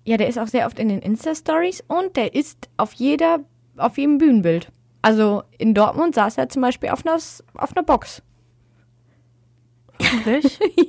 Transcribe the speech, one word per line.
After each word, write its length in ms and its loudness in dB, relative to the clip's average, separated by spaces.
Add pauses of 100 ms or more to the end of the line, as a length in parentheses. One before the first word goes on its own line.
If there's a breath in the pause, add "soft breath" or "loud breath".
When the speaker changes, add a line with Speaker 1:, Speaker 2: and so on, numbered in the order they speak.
Speaker 1:
ja, 140 0
der 100 0
ist 120 -4
auch 80 -6
sehr 180 0
oft 140 -8
in 100 0
den 100 -2
Insta-Stories 880 -4
und 300 -4
der 180 -2
ist 400 -6
auf 180 -6
jeder, 460 0 (380)
auf 200 -2
jedem 200 2
Bühnenbild. 520 4 (320)
Also 420 2 (140)
in 160 2
Dortmund 420 2
saß 220 0
er 120 -2
zum 140 -2
Beispiel 260 -2
auf 160 -4
einer 100 0
S-, 280 -8 (100)
auf 240 -6
einer 80 -2
Box. 360 0 (1800)
Speaker 2:
Wirklich? 640 0
Speaker 1:
<laughs> 60 2 (200)